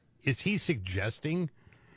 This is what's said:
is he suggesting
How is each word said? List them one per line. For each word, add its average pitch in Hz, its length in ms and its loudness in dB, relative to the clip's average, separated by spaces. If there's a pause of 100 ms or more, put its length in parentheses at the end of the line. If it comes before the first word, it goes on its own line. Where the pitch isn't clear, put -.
(240)
is 135 160 2
he 202 160 2
suggesting 117 920 0 (460)